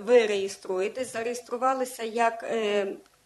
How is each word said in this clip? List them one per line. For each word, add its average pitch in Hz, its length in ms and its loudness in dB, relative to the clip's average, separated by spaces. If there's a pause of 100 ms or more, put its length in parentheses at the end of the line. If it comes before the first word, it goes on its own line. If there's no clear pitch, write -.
ви 233 200 8
реєструєтесь, 196 880 -2
зареєструвалися 240 920 -4
як, 226 400 0
е, 208 440 0 (380)